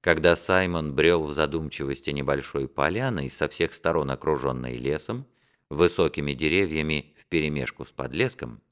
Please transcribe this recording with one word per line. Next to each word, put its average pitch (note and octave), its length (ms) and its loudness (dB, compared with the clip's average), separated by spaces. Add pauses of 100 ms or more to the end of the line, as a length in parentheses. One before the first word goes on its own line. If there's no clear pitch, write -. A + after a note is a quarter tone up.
Когда E2 340 6
Саймон F2 600 0
брёл D#2+ 300 4
в D2 80 -6
задумчивости D2 760 -2
небольшой C#2 560 -2
поляной, F2 600 -2
со - 180 -4
всех - 260 -2
сторон D#2 380 0
окружённой B1+ 680 -2
лесом, D2+ 480 -4 (440)
высокими D2+ 640 2
деревьями D#2 840 0
вперемешку D2 680 -4
с - 60 -20
подлеском C2 680 -6 (100)